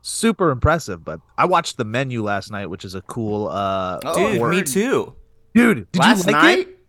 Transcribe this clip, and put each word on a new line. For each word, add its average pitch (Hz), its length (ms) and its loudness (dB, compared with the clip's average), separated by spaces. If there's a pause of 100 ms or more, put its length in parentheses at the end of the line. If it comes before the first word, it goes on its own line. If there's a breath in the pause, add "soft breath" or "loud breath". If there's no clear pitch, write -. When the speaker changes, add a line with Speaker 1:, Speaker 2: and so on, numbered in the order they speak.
Speaker 1:
Super 196 500 0
impressive, 123 540 -2
but 80 160 -10 (160)
I 131 80 2
watched 175 320 0
The 117 80 -4
Menu 120 380 -4
last 101 280 -4
night, 101 140 -6
which 90 180 -10
is 92 100 -12
a 95 100 -8
cool, 104 440 -4
uh, 92 560 -4
Speaker 2:
Oh, 139 120 -4 (160)
Speaker 3:
Dude, 190 60 0
Speaker 1:
horror. - 140 0
Speaker 3:
me 175 60 2
Speaker 2:
word. 180 100 -2
Speaker 3:
too. 185 480 -2 (400)
Speaker 1:
Dude, 220 380 4
did 185 60 0
Speaker 2:
Last 175 280 4
Speaker 1:
you - 60 2
like 151 100 6
Speaker 2:
night? 370 240 6
Speaker 1:
it? - 220 -20